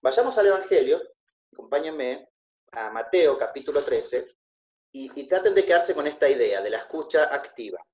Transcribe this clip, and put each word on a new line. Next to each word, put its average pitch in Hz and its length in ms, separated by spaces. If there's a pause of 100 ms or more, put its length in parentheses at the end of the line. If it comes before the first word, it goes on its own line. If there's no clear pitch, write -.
Vayamos 233 360
al 202 80
Evangelio, 170 560 (500)
acompáñenme 143 760 (420)
a 110 200
Mateo 139 460
capítulo 143 460
trece, - 540 (560)
y, 269 180 (100)
y 135 60
traten 190 280
de 190 100
quedarse 170 300
con 147 120
esta 147 220
idea 107 320
de 104 100
la 110 80
escucha 151 560
activa. 117 440 (160)